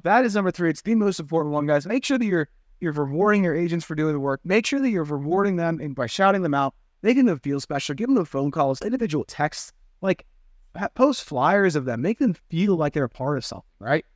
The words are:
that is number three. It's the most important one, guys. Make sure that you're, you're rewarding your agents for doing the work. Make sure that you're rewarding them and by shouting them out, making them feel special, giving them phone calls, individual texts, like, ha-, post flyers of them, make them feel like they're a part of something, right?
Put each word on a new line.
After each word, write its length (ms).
that 200
is 120
number 160
three. 180
It's 120
the 140
most 240
important 340
one, 120
guys. 200
Make 200
sure 120
that 80
you're, 220
you're 140
rewarding 500
your 120
agents 280
for 120
doing 180
the 60
work. 260
Make 200
sure 140
that 100
you're 140
rewarding 540
them 240
and 120
by 120
shouting 360
them 120
out, 200
making 240
them 140
feel 200
special, 360
giving 200
them 100
phone 260
calls, 300
individual 440
texts, 480
like, 220
ha-, 200
post 280
flyers 520
of 100
them, 160
make 160
them 180
feel 260
like 180
they're 100
a 60
part 280
of 80
something, 200
right? 240